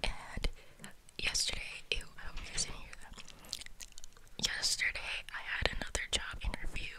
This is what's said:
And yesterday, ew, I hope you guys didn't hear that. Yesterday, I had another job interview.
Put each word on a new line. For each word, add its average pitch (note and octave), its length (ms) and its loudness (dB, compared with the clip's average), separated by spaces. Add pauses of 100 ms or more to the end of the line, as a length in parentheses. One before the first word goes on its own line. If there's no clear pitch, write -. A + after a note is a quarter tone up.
And - 440 2 (680)
yesterday, - 720 2
ew, - 140 4 (120)
I - 100 -8
hope - 160 -2
you - 80 -6
guys - 140 2
didn't - 120 -6
hear - 240 -8
that. - 220 -10 (1200)
Yesterday, - 680 2 (200)
I - 80 -4 (160)
had - 180 4
another - 360 2
job - 320 2
interview. - 560 0